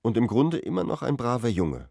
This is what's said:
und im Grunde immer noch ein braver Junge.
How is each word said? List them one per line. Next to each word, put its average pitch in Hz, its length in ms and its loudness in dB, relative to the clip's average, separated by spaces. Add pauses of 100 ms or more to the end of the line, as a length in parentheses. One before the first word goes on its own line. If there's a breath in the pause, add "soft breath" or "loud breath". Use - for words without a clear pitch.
und 113 140 0
im 117 100 4
Grunde 135 320 2
immer - 280 -4
noch 160 160 -4
ein 135 160 -2
braver 120 320 0
Junge. 78 420 -2